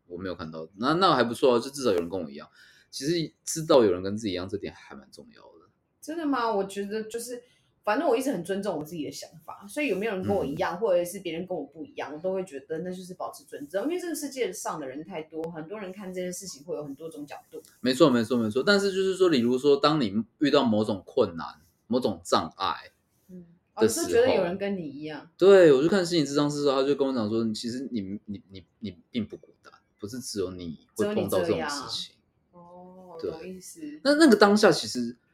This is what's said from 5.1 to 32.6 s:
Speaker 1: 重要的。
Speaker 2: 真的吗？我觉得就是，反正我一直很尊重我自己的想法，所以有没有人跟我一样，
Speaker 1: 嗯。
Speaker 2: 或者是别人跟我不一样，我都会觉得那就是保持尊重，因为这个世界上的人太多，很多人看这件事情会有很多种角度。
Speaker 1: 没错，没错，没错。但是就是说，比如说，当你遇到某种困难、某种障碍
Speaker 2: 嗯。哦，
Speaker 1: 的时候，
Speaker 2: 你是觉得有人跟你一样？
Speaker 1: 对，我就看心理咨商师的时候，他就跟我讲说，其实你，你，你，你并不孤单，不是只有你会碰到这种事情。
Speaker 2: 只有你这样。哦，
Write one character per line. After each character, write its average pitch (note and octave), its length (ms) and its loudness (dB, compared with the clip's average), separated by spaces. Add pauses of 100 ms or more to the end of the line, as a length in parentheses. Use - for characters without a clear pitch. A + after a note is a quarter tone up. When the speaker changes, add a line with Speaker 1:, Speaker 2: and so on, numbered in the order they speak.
Speaker 1:
重 - 240 -20
要 - 80 -20
的。 - 260 -20 (320)
Speaker 2:
真 D#4 160 -12
的 E4+ 80 -6
吗？ A#3+ 300 2
我 G3 80 2
觉 G3 220 -6
得 G#3+ 180 -6
就 G#3+ 160 -8
是， B3 240 -12 (400)
反 G#3+ 160 0
正 E4 100 0
我 A#3 80 4
一 C4 60 0
直 C4 80 -2
很 F3+ 140 -4
尊 G3 180 -4
重 F#3+ 160 -4
我 D3 60 -8
自 D3+ 100 -14
己 D3+ 100 -6
的 C3 60 -8
想 - 180 -14 (160)
法， - 240 -18
所 D4 140 -4
以 C#4+ 60 0
有 F#3+ 80 0
没 G3 100 -4
有 G#3+ 80 -4
人 F#3 80 -4
跟 G3+ 100 -2
我 F#3 120 0
一 C#3 100 -6
样， E3+ 220 -2
Speaker 1:
嗯。 - 20 -8
Speaker 2:
或 G3 180 2
者 F3 80 2
是 F#3 140 -8
别 F3 140 -8
人 E3+ 120 -6
跟 F3+ 120 -6
我 D3+ 80 -6
不 D#3 200 -16
一 - 100 -20
样， C3+ 200 -8
我 D3+ 60 -10
都 F#3 120 -2
会 F#3+ 120 -4
觉 C#3 160 -12
得 D#3+ 180 -8
那 F3+ 140 -6
就 F#3 100 -12
是 F3+ 120 -16
保 - 180 -10
持 - 100 -18
尊 - 240 -14
重， G3 200 -4
因 - 20 -2
为 F4 100 -2
这 F4 100 -8
个 D#4+ 60 -6
世 C#4+ 160 -8
界 A#3+ 220 -4
上 F#3 260 -8
的 C#3+ 80 -8
人 C#3 180 -10
太 F#3 200 -10
多， D#3+ 260 -10
很 D#3+ 160 -12
多 G#3 140 -12
人 F#3 120 -10
看 F#3+ 220 -12
这 F#3 60 -6
件 F3+ 120 -6
事 F#3 140 -12
情 - 180 -16
会 E3+ 120 -8
有 - 80 -8
很 C#3 100 -10
多 D#3+ 140 -14
种 D3 180 -14
角 - 80 -16 (160)
度。 D#3 100 -16 (200)
Speaker 1:
没 B2 120 0
错， D3+ 160 8
没 A#2+ 140 2
错， A#2+ 160 0
没 A2+ 100 0
错。 G#2 160 0
但 G3+ 140 4
是 G3 140 -2
就 F#3+ 100 -2
是 F#3+ 140 0
说， F#3 120 4
比 D3 120 4
如 B2 180 2
说， C#3+ 180 4
当 D3+ 240 2
你 G#2+ 220 -2 (160)
遇 D3 100 2
到 C#3 140 4
某 A2 220 2
种 G#2 200 -4
困 G#2 320 -2
难、 D2+ 100 -10 (400)
某 A#2+ 120 0
种 A2+ 240 -4
障 F#2+ 340 0
碍 - 360 -6 (360)
Speaker 2:
嗯。 F3+ 180 -20 (280)
哦， G#3+ 80 -2
Speaker 1:
的 G#3+ 60 6
时 A3+ 120 -4
候， E4+ 60 -2
Speaker 2:
你 F3 60 -4
是 - 20 2
觉 A#3 60 6
得 B3 140 4
有 F#3+ 100 2
人 F3+ 140 -4
跟 G3+ 180 -4
你 F3 100 -8
一 C#3+ 180 -12
样？ D3+ 340 -12
Speaker 1:
对， F#3 340 10
我 C3 100 6
就 D#3+ 60 4
看 F#3+ 160 4
心 E3+ 180 0
理 C#3 40 0
咨 C#3 80 -4
商 D3 160 4
师 D3 80 -4
的 C#3+ 60 -2
时 C#3+ 60 4
候， C3+ 120 4
他 C3+ 40 0
就 C#3+ 80 4
跟 C3+ 120 0
我 C3 80 -2
讲 A2 160 0
说， A2+ 140 0 (100)
其 A2+ 160 -8
实 B2+ 200 -8
你， G2+ 360 -6
你， G2+ 240 -10
你， F#2+ 140 -20 (160)
你 F#2 180 -12 (120)
并 A2+ 160 -4
不 - 120 -16
孤 - 240 -20
单， - 100 -20 (260)
不 G#2 80 -14
是 A#2+ 140 -12
只 G#2+ 200 -8
有 F#2 100 -4
你 F2 360 -12 (100)
会 G3+ 180 -2
碰 G2+ 140 -2
到 G2+ 120 0
这 - 60 -2
种 - 0 -
事 - 20 -4
情。 - 0 -
Speaker 2:
只 - 40 2
有 - 40 -2
你 - 20 -4
这 - 0 -
样。 - 560 -8 (380)
哦， F3+ 640 -20